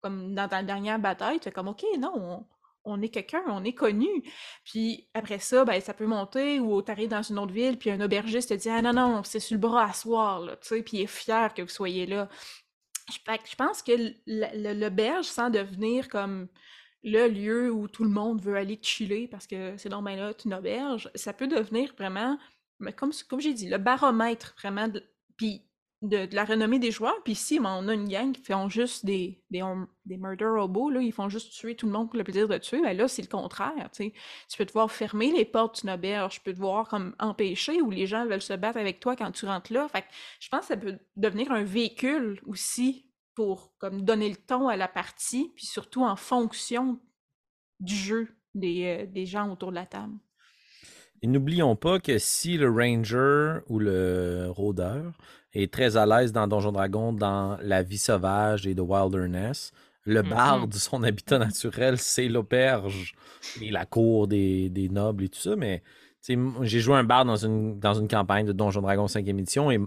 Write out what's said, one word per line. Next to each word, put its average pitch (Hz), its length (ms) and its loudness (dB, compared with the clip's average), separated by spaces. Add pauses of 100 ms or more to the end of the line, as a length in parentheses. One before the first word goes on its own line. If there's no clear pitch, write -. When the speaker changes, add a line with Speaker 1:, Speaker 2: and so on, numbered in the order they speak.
Speaker 1:
comme 196 340 -8
dans 196 140 -4
ta 190 120 -2
dernière 196 380 -2
bataille, 208 400 0
tu - 60 -10
fais 190 60 -6
comme, « 185 180 -6
OK, 214 140 -10 (160)
non, 294 160 -2
on, 180 300 -8 (380)
on 208 180 -6
est 220 60 -2
quelqu'un, 226 400 -4
on 196 160 -4
est 240 100 -4
connu. » 240 360 2 (560)
Puis 220 480 -4
après 214 260 -6
ça, 254 240 4
ben, 214 160 4
ça 202 140 -8
peut 220 120 -6
monter, 247 540 0
ou 208 220 2
t'arrives 214 280 -4
dans 214 120 -2
une 208 180 -6
autre 202 140 -6
ville, 247 240 0
puis 233 120 -2
un 202 120 -2
aubergiste 214 480 0
te 226 60 0
dit, « 202 140 -4
Ah 226 120 2
non, 240 100 4
non, 240 320 4
c'est - 160 -6
sur 220 160 -4
le 202 60 2
bras 226 240 4
à 196 80 -4
soir, 220 480 0
là, - 160 -10
tu - 100 -20
sais, 226 160 -2
puis 220 140 -6
il 185 60 0
est - 40 -2
fier 220 460 0
que - 80 -6
vous 175 80 -8
soyez 180 360 -4
là. » 196 220 -4 (840)
Je, - 160 -12
fait 220 120 -4
que 220 120 -12
je - 60 -14
pense 302 260 -2
que 240 120 2
l-, 233 220 0 (100)
la, 214 280 -4
la, 208 200 -6
l'auberge, 214 520 0
sans 240 240 -2
devenir 214 600 -2
comme 196 380 -6 (560)
le 220 240 4
lieu 226 440 0
où 214 160 -2
tout - 160 -4
le 214 60 4
monde 208 320 0
veut 202 140 -2
aller 202 260 -4
chiller 214 460 -4
parce 208 200 -16
que 190 300 -8
c'est 202 120 -10
donc 202 160 -6
ben 196 100 -8
là, 208 180 -6 (120)
une 202 80 -2
auberge, 220 640 -4
ça 202 180 -8
peut 262 140 -6
devenir 247 500 -2
vraiment, 202 400 -4 (420)
mais - 140 -8
comme, 277 180 -2 (180)
comme 262 120 -4
j'ai 294 120 0
dit, 208 160 -6
le 196 100 0
baromètre 233 800 2
vraiment 202 280 -4
de, 208 160 -6 (320)
puis 214 280 -6 (400)
de, 196 220 0
de 185 100 -8
la 208 100 2
renommée 220 340 2
des 240 100 2
joueurs. 269 340 -2
Puis 214 120 -2
si, 302 240 0
ben, 190 200 0
on 190 80 -6
a 220 60 0
une 208 140 -2
gang 214 240 -2
qui 254 100 -6
font 196 280 -2
juste 233 360 -2
des, 190 460 -2
des, 180 100 -4
hom-, 185 240 -6 (200)
des 185 120 -10
murder 190 280 -6
hobos, 220 440 2
là, 254 100 0
ils 233 140 0
font 202 160 -2
juste 220 240 -8
tuer 233 220 -10
tout 226 100 -6
le 208 60 2
monde 226 180 -2
pour 240 80 -4
le 202 60 0
plaisir 196 240 2
de 196 100 2
tuer, - 240 -2
ben 208 160 2
là, 226 100 4
c'est 247 140 -4
le - 60 -10
contraire, 208 640 -6
tu 202 120 -6
sais. 214 80 -6 (360)
Tu - 80 -12
peux 202 80 0
devoir 214 260 2
fermer 214 400 0
les 320 140 4
portes 226 360 0
d'une 196 100 -4
auberge, 190 420 -2
tu - 60 -14
peux 190 140 -6
devoir 196 340 -2
comme 190 320 -4
empêcher 214 640 0
ou 226 80 2
les 185 160 -2
gens 220 180 -2
veulent 202 160 -2
se - 120 -6
battre 214 260 -4
avec 190 200 -4
toi 247 160 -2
quand 214 140 -6
tu 190 160 -10
rentres 196 260 -6
là. 277 180 0
Fait 190 120 -14
que - 60 -20 (320)
je - 100 -18
pense 269 120 -2
que - 60 -14
ça 262 100 -4
peut 196 200 -8 (200)
devenir 214 340 0
un 214 120 0
véhicule 226 840 -2
aussi 247 600 -2 (280)
pour 196 420 -4
comme 196 240 -6
donner 214 280 2
le 190 80 -8
ton 262 320 0
à 208 80 0
la 190 100 0
partie, 233 680 -4
puis - 120 -14
surtout - 360 -4
en 208 120 2
fonction 240 840 -2 (800)
du 185 140 -6
jeu 214 420 -2 (200)
des, 180 480 -2
euh, - 20 -8
des 185 220 -6
gens 208 240 -2
autour 180 180 -8
de 185 60 -8
la 180 100 -8
table. 208 280 -12 (1080)
Speaker 2:
Et 110 60 0
n'oublions 139 480 4
pas 180 240 2
que 123 180 2
si - 400 0
le 135 140 6
ranger 123 960 4
ou 113 100 0
le 92 720 2
rôdeur 101 640 -2 (400)
est 98 180 0
très 120 260 2
à 107 80 8
l'aise 113 260 6
dans 107 160 2
Donjon 104 240 2
Dragon, 101 420 0
dans 98 480 0
la 95 220 2
vie 95 140 -4
sauvage 104 680 2
et 95 80 0
de 92 80 0
wilderness, 95 880 0 (320)
le 107 200 4
Speaker 3:
Mhm. 92 60 0
Speaker 2:
barde, 120 440 4
son 120 300 -2
habitat 123 360 4
naturel, 120 600 2
c'est - 280 0
l'auberge 113 840 2 (480)
et 107 80 -8
la 98 160 0
cour 113 420 6
des, 95 420 4
des 95 200 0
nobles 101 360 0
et 90 40 -2
tout - 100 -14
ça. 202 160 0
Mais, 104 260 -2
tu - 60 -20 (340)
sais, - 120 -2
m-, 123 280 0
j'ai 117 180 2
joué 127 160 6
un 131 80 8
barde 123 240 6
dans 110 180 2
une, 110 340 0
dans 104 140 4
une 107 140 2
campagne 104 380 2
de 101 80 2
Donjon 101 280 2
Dragon 98 260 2
cinquième 98 320 -2
édition 139 300 2
et 117 180 4